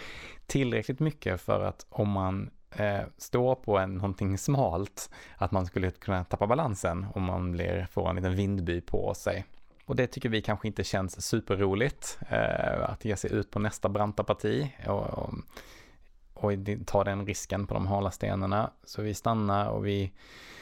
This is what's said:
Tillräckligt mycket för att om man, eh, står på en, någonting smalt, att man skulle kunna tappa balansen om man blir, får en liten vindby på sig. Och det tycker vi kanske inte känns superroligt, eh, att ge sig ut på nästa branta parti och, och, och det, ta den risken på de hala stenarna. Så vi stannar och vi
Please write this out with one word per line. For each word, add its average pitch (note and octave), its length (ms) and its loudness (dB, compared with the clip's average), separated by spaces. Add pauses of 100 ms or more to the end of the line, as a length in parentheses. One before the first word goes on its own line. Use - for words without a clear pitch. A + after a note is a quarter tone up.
(480)
Tillräckligt B2+ 520 0
mycket G2 420 0
för G2+ 220 2
att F#2+ 260 -4
om G#2 200 0
man, F#2+ 400 0 (220)
eh, G#2 300 0 (160)
står B2+ 380 2
på G#2+ 220 2
en, F#2+ 180 2
någonting G2 420 0
smalt, G2+ 720 0 (260)
att G2 160 -2
man F#2+ 140 2
skulle F#2 260 0
kunna F#2 320 -2
tappa - 240 0
balansen G2+ 580 0 (100)
om F#2+ 80 0
man F2+ 280 0
blir, F2+ 400 0
får F2+ 180 0
en F2 60 0
liten F#2 200 0
vindby F#2 460 0
på G2 320 0
sig. F#2+ 320 -2 (400)
Och C3+ 100 -2
det B2 120 4
tycker B2 220 -4
vi A2 120 2
kanske G#2+ 260 -2
inte A2 160 -2
känns F#2+ 440 -2
superroligt, G2+ 920 0 (100)
eh, G1+ 600 2
att - 160 -6
ge G#2 100 0
sig - 180 -2
ut G#2 180 0
på - 80 -2
nästa G2+ 300 0
branta G#2 340 2
parti A#2 480 0 (160)
och, G2+ 220 0
och, - 240 -4 (1000)
och G2+ 240 2
det, G2 300 -4
ta G2+ 160 4
den G2 220 0
risken G2 420 -2
på G#2 60 -4
de G2 140 0
hala G2 240 2
stenarna. G2 600 0 (120)
Så - 180 -10
vi G#2+ 120 -2
stannar G#2 560 2
och G#2+ 160 0
vi G2 260 0 (500)